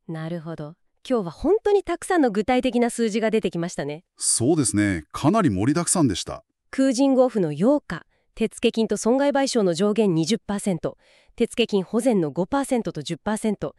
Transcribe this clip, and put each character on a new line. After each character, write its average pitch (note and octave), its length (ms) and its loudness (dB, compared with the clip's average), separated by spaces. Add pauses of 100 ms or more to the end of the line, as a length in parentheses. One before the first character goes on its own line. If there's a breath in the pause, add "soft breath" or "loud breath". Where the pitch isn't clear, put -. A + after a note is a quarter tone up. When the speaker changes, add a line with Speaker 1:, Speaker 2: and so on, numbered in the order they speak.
Speaker 1:
な D#3+ 220 -10
る E3+ 120 -8
ほ D#3+ 140 -12
ど。 D3+ 200 -12 (340)
今 A#3+ 140 0
日 - 20 -6
は E3 60 -8
本 D#4+ 320 0
当 G#4 80 0
に G4+ 120 2
た E4+ 140 -4
く - 80 -12
さ F#4 120 0
ん D#4+ 40 4
の B3+ 80 4
具 G#3 140 -2
体 B3+ 180 0
的 A#3+ 180 0
な A#3+ 120 2
数 A3+ 180 -2
字 G#3 100 -2
が A3 120 0
出 A3 100 0
て G3 80 -2
き F3 80 -6
ま E3+ 100 -2
し - 60 -10
た E3 100 -8
ね。 D3 200 -8 (120)
Speaker 2:
そ - 380 0
う - 20 2
で D3 100 2
す - 100 -2
ね。 G2+ 360 0
か - 200 0
な A3 100 4
り D#3 80 4
盛 G2+ 220 0
り - 20 -2
だ E3+ 120 -2
く - 40 -6
さ F3 140 2
ん C3+ 40 4
で F#2+ 80 0
し - 80 -8
た。 - 200 -12 (260)
Speaker 1:
ク C4+ 200 2
ー - 20 2
ジ C4 160 2
ン C4+ 60 4
グ B3+ 100 6
オ B3+ 60 2
フ A3 100 -2
の D#3 140 0
八 A#3+ 340 2
日、 - 180 -12 (300)
手 - 140 -2
付 - 240 -2
金 A3 160 0
と G#3 80 -2
損 A3 180 2
害 C#4+ 140 2
賠 C4+ 140 0
償 B3 180 0
の F3+ 120 2
上 G#3 200 0
限 G3+ 200 2
二 D#3+ 120 2
十 G3 120 0
パ - 180 -6
ー G3+ 40 -4
セ G3 140 -2
ン D#3+ 60 -4
ト、 - 180 -8 (400 soft breath)
手 A#3+ 80 2
付 A3+ 200 0
金 G3+ 180 0
保 A3+ 180 -2
全 A3+ 180 4
の D#3 100 0
五 E3 160 -2
パ C#4 160 -2
ー C4 40 -4
セ B3+ 120 0
ン A3 60 -2
ト F3 80 -6
と D3+ 100 -8
十 D#3 160 -8
パ G#3 160 -4
ー G#3+ 40 -4
セ A3 140 -2
ン G3 40 -2
ト、 - 240 -8